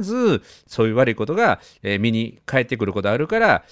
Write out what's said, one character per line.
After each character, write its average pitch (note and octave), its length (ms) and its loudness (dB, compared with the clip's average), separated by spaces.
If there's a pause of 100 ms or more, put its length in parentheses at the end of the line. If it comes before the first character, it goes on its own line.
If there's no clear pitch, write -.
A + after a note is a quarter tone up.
ず G#3 400 0 (240)
そ - 200 -2
う - 20 2
い A2 40 -2
う A2 40 -4
悪 B2 160 4
い G#2+ 40 -6
こ G#2+ 100 -4
と D3 100 -2
が、 G3 240 2 (240)
え G2+ 120 0
ー、 G2 40 -2
身 A2+ 140 0
に A2+ 320 -4
返 C3+ 160 -2
っ A#2 40 -4
て B2+ 120 -6
く A2 80 -2
る F#2+ 80 -2
こ G2+ 80 -4
と G2+ 100 0
あ A#2 60 0
る D3+ 100 -4
か A3 120 -2
ら、 F#3 320 2